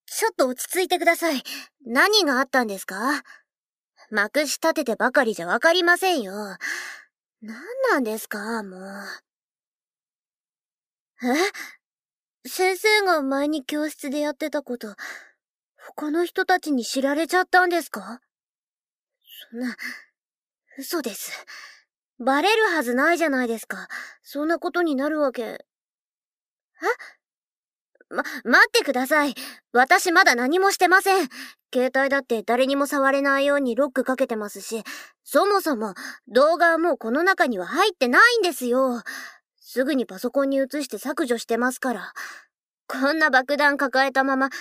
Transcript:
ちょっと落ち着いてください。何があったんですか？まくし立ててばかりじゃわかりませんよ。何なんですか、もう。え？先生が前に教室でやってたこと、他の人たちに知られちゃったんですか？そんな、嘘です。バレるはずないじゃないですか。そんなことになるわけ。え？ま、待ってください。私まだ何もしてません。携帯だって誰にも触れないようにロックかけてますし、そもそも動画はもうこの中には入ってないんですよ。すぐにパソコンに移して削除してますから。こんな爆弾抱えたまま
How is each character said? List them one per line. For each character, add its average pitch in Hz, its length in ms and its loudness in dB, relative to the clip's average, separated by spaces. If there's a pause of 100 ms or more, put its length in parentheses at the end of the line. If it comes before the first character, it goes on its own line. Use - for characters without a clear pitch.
ち - 200 -2
ょ - 20 4
っ - 80 -4
と 277 100 4
落 254 160 -4
ち - 60 -10
着 359 160 0
い - 40 -2
て 359 100 2
く 311 60 -4
だ 330 120 4
さ 330 160 0
い。 254 100 -2 (420)
何 349 400 4
が 269 140 2
あ 262 40 4
っ 269 60 -6
た 262 140 2
ん 226 60 -2
で 196 100 -8
す - 60 -12
か？ 247 400 -4 (880)
ま 214 180 0
く 294 180 0
し - 140 -6
立 320 140 2
て 311 100 -2
て 226 100 -2
ば 226 160 0
か 269 140 4
り 220 100 -2
じ 170 80 -8
ゃ 175 60 -6
わ 202 100 0
か 320 140 4
り 359 100 0
ま 349 140 4
せ 370 140 2
ん 302 120 0
よ。 196 340 -10 (840)
何 226 200 -16 (300)
な 339 80 2
ん 254 60 0
で 214 140 -4
す - 100 -12
か、 214 340 -6
も 185 140 -14
う。 185 40 -16 (2500)
え？ 311 260 2 (1000)
先 370 280 0
生 427 260 2
が 339 200 2
前 269 260 -2
に 302 160 -4
教 302 240 -4
室 294 220 -10
で 294 100 -4
や 294 120 -2
っ - 20 -10
て 302 160 -6
た 285 120 -4
こ 247 160 -8
と、 208 160 -14 (1040)
他 302 140 -4
の 330 140 0
人 370 200 -2
た 359 160 4
ち 302 120 -4
に 240 120 0
知 - 180 -4
ら 277 120 0
れ 311 120 0
ち - 80 -2
ゃ 370 80 4
っ 359 60 -6
た 359 180 4
ん 349 40 0
で 339 120 0
す - 80 -12
か？ 208 300 -12 (1300)
そ 226 60 -16
ん 240 40 -8
な、 247 160 -6 (1000)
嘘 285 240 -6
で 208 120 -8
す。 - 180 -12 (840)
バ 269 240 0
レ 403 120 2
る 440 140 2
は 320 140 0
ず 240 120 -2
な 294 180 2
い 339 60 0
じ 330 60 0
ゃ 311 60 0
な 254 140 0
い 233 40 -2
で 226 100 -4
す - 80 -16
か。 190 220 -12 (340)
そ 285 220 -8
ん 311 40 -2
な 339 100 0
こ 339 120 -6
と 349 120 0
に 311 120 0
な 269 140 -2
る 302 120 -2
わ 269 120 0
け。 240 100 -8
え？ - 240 -12 (2500)
ま、 240 120 -4 (220)
待 330 240 4
っ - 20 -20
て 466 140 2
く 285 80 -2
だ 254 140 -2
さ 294 200 2
い。 247 80 -4 (380)
私 339 400 4
ま 370 120 6
だ 294 100 6
何 254 240 0
も 392 140 4
し - 60 -4
て 359 100 6
ま 370 120 6
せ 381 240 4
ん。 - 60 -6 (420)
携 254 240 0
帯 269 120 2
だ 277 100 2
っ 277 60 -4
て 220 180 -2
誰 240 240 2
に 269 100 0
も 277 100 0
触 277 260 2
れ 277 100 2
な 277 180 2
い 277 60 2
よ 285 80 4
う 285 60 2
に 240 160 0
ロ 277 100 2
ッ 262 60 -4
ク 254 120 0
か 262 120 -2
け 262 100 0
て 233 100 -4
ま 208 140 -8
す 202 100 -16
し、 214 220 -8 (420)
そ 320 220 2
も 403 140 2
そ 294 160 -2
も 208 180 -6 (340)
動 294 300 4
画 339 140 4
は 330 60 2
も 330 160 2
う - 40 -4
こ 226 140 -4
の 294 100 2
中 359 240 2
に 214 140 -2
は 175 60 -6
入 339 240 2
っ - 20 -2
て 247 160 0
な 277 100 4 (140)
い 466 60 2
ん 415 40 2
で 349 100 2
す 254 140 -6
よ。 247 360 0 (560)
す - 240 -2
ぐ 285 120 0
に 247 100 0
パ 190 140 -12
ソ 240 120 -4
コ 277 120 0
ン 277 80 0
に 277 80 0
移 - 20 2 (240)
し - 40 -10
て 214 100 -10
削 302 260 -4
除 233 140 -2
し - 80 -14
て 226 100 0
ま 247 160 0
す - 80 -12
か 247 140 -2
ら。 180 180 -12 (720)
こ 262 240 -2
ん 320 80 0
な 311 120 2
爆 262 260 2
弾 285 220 2
抱 269 280 2
え 269 60 -2
た 269 100 2
ま 269 140 0
ま 262 140 0 (100)